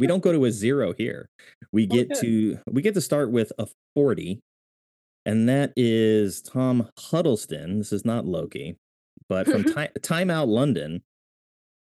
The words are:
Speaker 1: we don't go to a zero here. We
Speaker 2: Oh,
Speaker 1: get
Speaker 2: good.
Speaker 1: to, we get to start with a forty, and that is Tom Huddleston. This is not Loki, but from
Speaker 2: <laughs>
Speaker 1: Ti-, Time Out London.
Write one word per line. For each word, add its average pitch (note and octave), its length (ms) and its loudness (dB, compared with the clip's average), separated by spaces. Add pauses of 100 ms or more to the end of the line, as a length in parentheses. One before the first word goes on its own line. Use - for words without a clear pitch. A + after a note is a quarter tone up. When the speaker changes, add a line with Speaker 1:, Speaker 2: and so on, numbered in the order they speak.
Speaker 1:
we C3 60 2
don't F3+ 160 2
go F3+ 100 4
to C#3 140 4
a A2 60 2
zero G#2+ 440 0
here. - 320 -6 (420)
We G#2+ 140 4
Speaker 2:
Oh, G2 100 -2
Speaker 1:
get B2 140 4
Speaker 2:
good. C#4+ 120 -4
Speaker 1:
to, A2 380 0 (120)
we C3 100 0
get G3+ 140 0
to F3 80 0
start D3 280 0
with A#2 280 0
a A2 80 -6 (280)
forty, A2 460 0 (840)
and A2 240 2
that C3+ 260 0
is A2 640 2
Tom B2+ 480 -2 (100)
Huddleston. G#2 800 -2
This G#2 140 -6
is G2+ 140 -4
not A2+ 180 -2
Loki, D#2 520 -8 (520)
but F#2+ 180 0
from A3+ 180 2
Speaker 2:
<laughs> D#4+ 100 0
Speaker 1:
Ti-, - 260 -6
Time F3+ 300 -2
Out D#3 180 0
London. G2+ 540 0 (840)